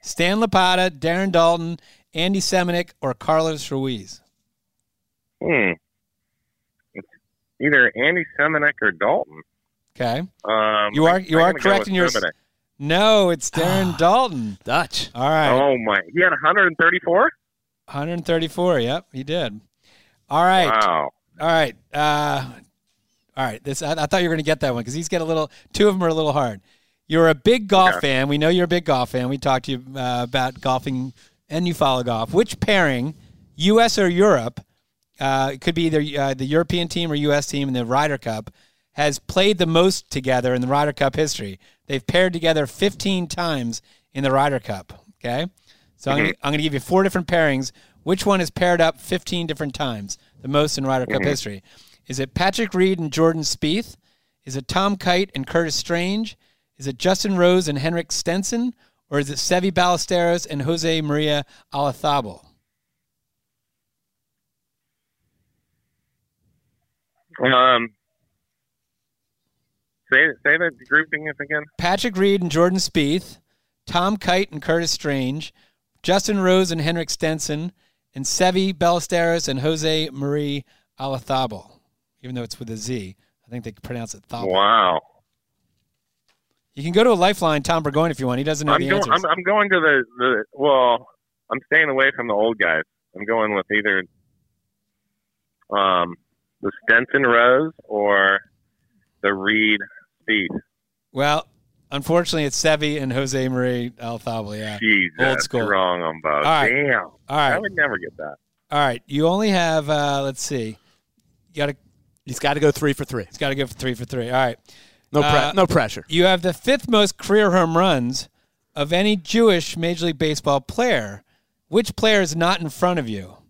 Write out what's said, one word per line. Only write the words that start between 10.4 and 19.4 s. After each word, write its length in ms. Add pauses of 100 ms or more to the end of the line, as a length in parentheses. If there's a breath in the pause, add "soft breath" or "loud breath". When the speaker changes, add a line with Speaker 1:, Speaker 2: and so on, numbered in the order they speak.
Speaker 2:
Um, 480
Speaker 1:
You 140
are, 100
Speaker 2:
I, 20
Speaker 1:
you 200
Speaker 2:
I'm 60
Speaker 1:
are 80
Speaker 2:
gonna 60
go 40
Speaker 1:
correct 180
Speaker 2:
with 80
Speaker 1:
in 60
your 120
s- 100
Speaker 2:
Seminick. 160 (480)
Speaker 1:
No, 500
it's 200
Darren 440
Speaker 3:
Ah, 20
Speaker 1:
Daulton. 680
Speaker 3:
Dutch. 500
Speaker 1:
All 160
right. 220
Speaker 2:
Oh, 260
my! 220 (120)
He 80
had 120
a 120
hundred 360
thirty-four? 500 (580)
Speaker 1:
Hundred 360
thirty-four, 560
yep, 320
he 100
did. 380 (680 soft breath)